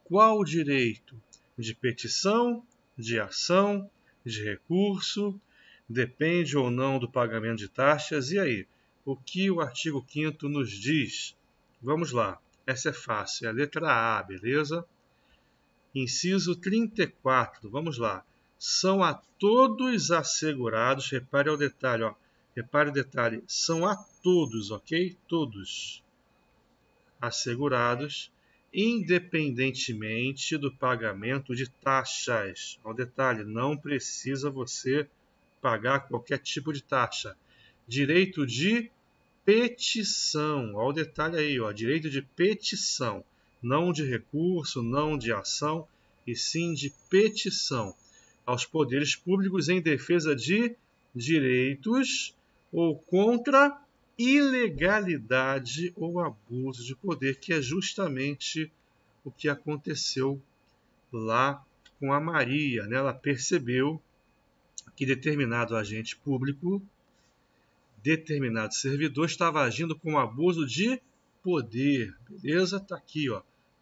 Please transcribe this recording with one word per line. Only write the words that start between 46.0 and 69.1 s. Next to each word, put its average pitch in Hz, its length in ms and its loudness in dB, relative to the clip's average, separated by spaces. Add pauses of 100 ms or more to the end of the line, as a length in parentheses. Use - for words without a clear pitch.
e 117 100 -4
sim 170 360 -2
de 139 200 -6 (180)
petição 185 840 2 (500)
aos 123 200 -2
poderes 143 520 0
públicos 185 520 0
em 185 120 2
defesa 151 560 2
de 202 400 0 (360)
direitos 139 1200 0 (340)
ou 165 260 2
contra 240 840 4 (360)
ilegalidade 170 1800 2
ou 170 240 -4
abuso 127 640 -6
de 131 100 -8
poder, 135 460 -2
que - 120 -4
é 160 80 2
justamente 147 1080 -4 (540)
o 139 80 -12
que - 160 -4
aconteceu 143 920 -2 (720)
lá 120 520 0 (340)
com 139 140 -2
a 143 80 4
Maria, 143 680 0
né? 117 100 -2
Ela 135 160 0
percebeu 135 880 0 (920)
que 139 100 -4
determinado 127 720 0
agente 107 400 -6
público, 143 640 -2 (1200)
determinado 139 720 -2
servidor, 143 540 -2